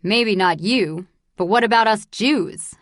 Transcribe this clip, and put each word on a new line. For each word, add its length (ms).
Maybe 340
not 240
you, 460
but 100
what 180
about 240
us 180
Jews? 760